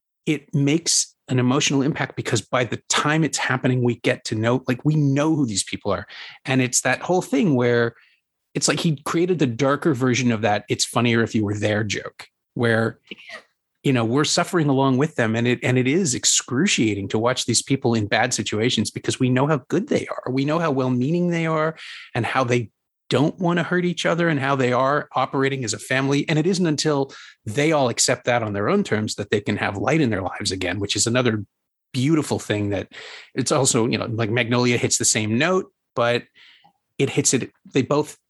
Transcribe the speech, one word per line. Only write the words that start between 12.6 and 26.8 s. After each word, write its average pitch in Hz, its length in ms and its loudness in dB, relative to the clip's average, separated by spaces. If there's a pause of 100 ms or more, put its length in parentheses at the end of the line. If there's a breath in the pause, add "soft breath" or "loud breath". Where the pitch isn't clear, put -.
you 143 100 2
know, 120 120 2
we're 131 200 2
suffering 170 440 0
along 135 280 2
with 151 200 0
them. 110 180 2
And 117 140 0
it, 123 160 2
and 127 120 2
it 127 120 2
is 156 260 0
excruciating 110 920 0
to 110 100 -2
watch 120 280 0
these 120 160 0
people 127 320 0
in 107 120 0
bad 120 260 0
situations 113 600 -2
because - 260 -6
we 127 100 2
know 131 200 2
how 151 200 0
good 190 200 -2
they - 180 -2
are. - 240 -8
We 135 140 -2
know 156 160 -2
how 165 100 0
well-meaning 135 580 0
they 165 180 -2
are 160 280 -2 (400 loud breath)
and 120 100 0
how 131 200 0
they 120 260 0 (400)
don't - 280 2
wanna 175 240 0
hurt 180 220 -2
each 175 220 -2
other 170 240 2
and 143 100 0
how 135 160 0
they 123 160 2
are 135 420 0
operating 135 480 -2
as 104 120 -4
a 104 40 -10
family. 139 500 0
And 143 100 2
it 156 80 2
isn't 180 200 2
until 143 460 0 (320 loud breath)